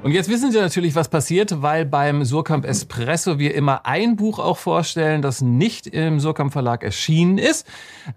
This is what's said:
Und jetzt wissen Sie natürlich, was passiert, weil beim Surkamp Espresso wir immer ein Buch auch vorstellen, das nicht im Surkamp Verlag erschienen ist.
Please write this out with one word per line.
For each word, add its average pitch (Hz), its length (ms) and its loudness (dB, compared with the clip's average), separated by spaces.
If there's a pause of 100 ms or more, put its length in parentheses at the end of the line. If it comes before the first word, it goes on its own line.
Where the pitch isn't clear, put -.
Und 143 100 0
jetzt 180 160 0
wissen 240 240 2
Sie 220 60 4
natürlich, 175 360 0
was 160 140 0
passiert, 170 520 0
weil 156 220 0
beim 143 400 0
Surkamp 147 420 0
Espresso 143 720 -2
wir 147 160 2
immer 143 300 0
ein 208 300 0
Buch 208 240 -2
auch 170 160 0
vorstellen, 160 680 0
das 139 200 -2
nicht 131 440 0
im 160 360 0
Surkamp 151 320 -2
Verlag 120 280 -2
erschienen 165 560 2
ist. 294 300 0 (500)